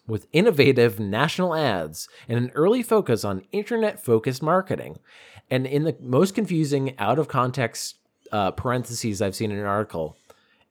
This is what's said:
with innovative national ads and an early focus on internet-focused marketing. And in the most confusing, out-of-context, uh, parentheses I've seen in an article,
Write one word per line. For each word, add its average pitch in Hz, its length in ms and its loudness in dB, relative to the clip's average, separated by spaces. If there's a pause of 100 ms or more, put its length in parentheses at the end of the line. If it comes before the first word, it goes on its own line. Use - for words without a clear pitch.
with 110 280 -6
innovative 135 680 4
national 147 560 0
ads 95 540 -2 (180)
and 117 100 -2
an 123 160 -2
early 208 300 2
focus 190 400 0
on 98 200 -4 (100)
internet-focused 202 880 -2
marketing. 156 560 -2 (500)
And 131 160 0
in 143 200 0
the 156 160 -2
most 135 340 2
confusing, 151 640 0
out-of-context, 127 960 -2 (380)
uh, 101 180 0
parentheses 117 720 -4
I've 98 160 -2
seen 110 140 -2
in 101 80 -6
an 104 60 -6
article, 101 520 -2 (540)